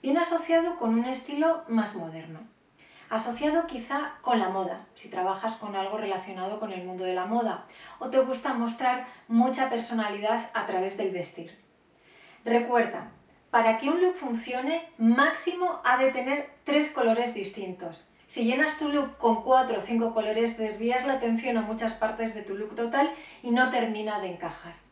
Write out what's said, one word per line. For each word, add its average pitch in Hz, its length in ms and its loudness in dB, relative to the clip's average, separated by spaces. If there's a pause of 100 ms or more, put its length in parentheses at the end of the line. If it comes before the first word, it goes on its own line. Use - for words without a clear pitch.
Viene 277 180 2
asociado 339 580 2
con 226 200 2
un 233 80 2
estilo 294 640 0
más 214 260 0
moderno. 160 460 -10 (680)
Asociado 294 580 0
quizá - 540 -6
con 240 180 4
la 185 100 0
moda, 185 440 -4
si - 160 -16
trabajas 190 460 -2
con 202 220 -8
algo 196 180 -4
relacionado 196 640 -6
con 208 140 -6
el 180 100 -8
mundo 185 220 -8
de 185 80 -2
la 185 120 -2
moda, 220 400 -2 (340)
o 254 100 -8
te 262 100 4
gusta 254 340 0
mostrar 240 540 0 (220)
mucha 254 400 4
personalidad 220 840 -2
a 214 120 -2
través 190 320 -2
del 196 140 0
vestir. 170 460 -8 (840)
Recuerda, 233 680 2 (380)
para 226 280 6
que 269 120 -2
un 349 120 4
look 370 120 4
funcione, 254 840 -4
máximo 320 880 4
ha 247 120 6
de 269 140 4
tener 262 380 -2 (160)
tres 294 240 2
colores 240 440 2
distintos. 185 720 -10 (200)
Si - 180 -4
llenas 285 340 2
tu 294 120 -2
look 285 280 0
con 220 240 2
cuatro 254 360 4
o 196 40 -4
cinco 226 320 0
colores, 220 440 0
desvías 226 500 -2
la 269 60 2
atención 233 420 0
a 220 60 2
muchas 226 320 -4
partes 220 420 -2
de 208 60 -8
tu 196 140 -8
look 214 200 -8
total 233 340 0 (320)
y 240 100 -2
no 247 180 6
termina 214 500 -2
de 190 140 -6
encajar. 170 420 -12 (160)